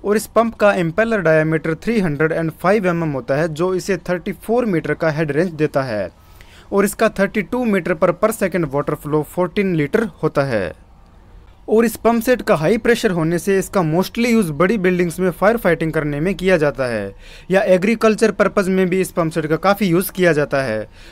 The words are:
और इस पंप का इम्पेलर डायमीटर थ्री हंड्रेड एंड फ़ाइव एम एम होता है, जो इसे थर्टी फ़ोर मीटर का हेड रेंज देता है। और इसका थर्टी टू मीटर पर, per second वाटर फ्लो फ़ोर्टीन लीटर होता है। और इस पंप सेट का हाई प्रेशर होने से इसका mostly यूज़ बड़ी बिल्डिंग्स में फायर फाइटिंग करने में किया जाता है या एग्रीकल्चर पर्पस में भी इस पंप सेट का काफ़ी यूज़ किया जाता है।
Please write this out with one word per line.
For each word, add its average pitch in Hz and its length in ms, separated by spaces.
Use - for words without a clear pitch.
और 202 120
इस 220 100
पंप 226 280
का 202 200
इम्पेलर 202 460
डायमीटर 160 540
थ्री 220 260
हंड्रेड 160 320
एंड 165 180
फ़ाइव 202 360
एम 170 160
एम 156 100
होता 131 220
है, 160 200
जो 180 200
इसे 185 220
थर्टी 180 360
फ़ोर 240 320
मीटर 160 300
का 160 160
हेड 151 220
रेंज 170 180
देता 147 320
है। 107 300
और 202 120
इसका 214 240
थर्टी 196 340
टू 247 220
मीटर 185 300
पर, 175 180
per 214 80
second 185 320
वाटर 143 300
फ्लो 147 280
फ़ोर्टीन 180 520
लीटर 165 360
होता 147 200
है। 107 420
और 233 160
इस 226 120
पंप 233 260
सेट 247 200
का 214 120
हाई 165 240
प्रेशर 233 320
होने 170 280
से 196 200
इसका 185 220
mostly 180 460
यूज़ 220 260
बड़ी 180 260
बिल्डिंग्स 180 420
में 185 100
फायर 202 260
फाइटिंग 165 360
करने 147 280
में 185 140
किया 180 220
जाता 139 300
है 104 280
या 190 120
एग्रीकल्चर 214 680
पर्पस 202 380
में 190 200
भी 185 120
इस 180 100
पंप 160 220
सेट 160 140
का 151 100
काफ़ी 202 300
यूज़ 180 260
किया 180 200
जाता 143 300
है। 110 260